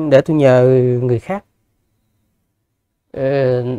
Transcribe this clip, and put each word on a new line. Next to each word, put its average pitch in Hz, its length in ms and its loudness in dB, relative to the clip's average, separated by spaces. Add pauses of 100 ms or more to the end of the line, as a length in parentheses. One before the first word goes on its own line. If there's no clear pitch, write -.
(100)
để 135 100 4
tôi 156 160 -2
nhờ 127 280 4 (380)
người 123 160 -2
khác. 196 260 -10 (1700)
Ờ, 135 520 -2 (140)